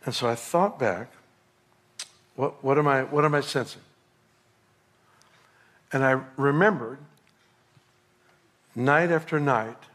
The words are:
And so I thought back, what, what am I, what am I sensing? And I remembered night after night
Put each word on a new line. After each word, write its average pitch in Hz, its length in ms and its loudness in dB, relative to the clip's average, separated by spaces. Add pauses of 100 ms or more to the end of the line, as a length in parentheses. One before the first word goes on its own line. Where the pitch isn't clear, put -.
And 127 100 -6
so 123 140 -2
I 117 60 0
thought 175 440 -2
back, 107 320 -2 (1300)
what, 139 260 -6
what 139 140 2
am 151 100 2
I, 135 160 2
what 147 220 0
am 147 100 2
I 143 60 0
sensing? - 400 -6 (2000)
And 135 100 0
I 131 200 2 (160)
remembered 143 640 2 (1700)
night 147 380 2
after 160 260 -2
night 120 460 -2 (120)